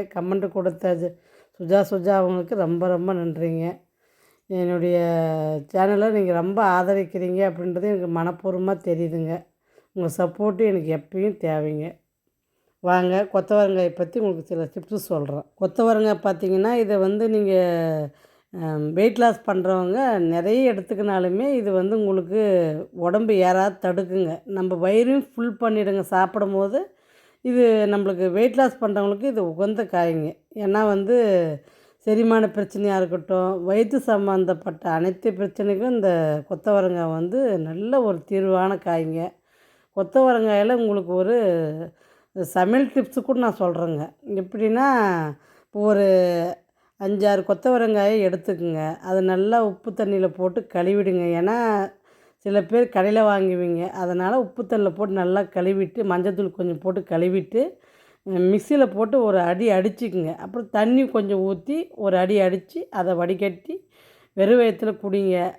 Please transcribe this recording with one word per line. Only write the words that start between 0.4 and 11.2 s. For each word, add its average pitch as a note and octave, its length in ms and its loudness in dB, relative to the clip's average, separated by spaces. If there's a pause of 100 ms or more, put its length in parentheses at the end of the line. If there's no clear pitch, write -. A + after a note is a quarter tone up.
கொடுத்த F3+ 440 -2
ஜ-, E3+ 180 -6 (460)
சுஜா, F#3+ 220 2
சுஜா G3 340 0
அவங்களுக்கு F3+ 400 0
ரொம்ப F3 320 0
ரொம்ப F3+ 260 0
நன்றிங்க. E3 520 -4 (840)
என்னுடைய F3 480 0 (720)
சேனலை G3+ 440 2
நீங்க F#3+ 220 0
ரொம்ப F#3 340 0
ஆதரிக்கிறீங்க F3+ 760 0
அப்படின்றது F3+ 440 -4
எனக்கு F#3 240 -2
மனப்பூர்வமா F3+ 680 -2
தெரியுதுங்க. E3 560 -4 (580)
உங்க F3 220 -4
சப்போர்ட் F#3+ 480 -2
எனக்கு F#3+ 300 0
எப்பயும் F#3+ 480 -4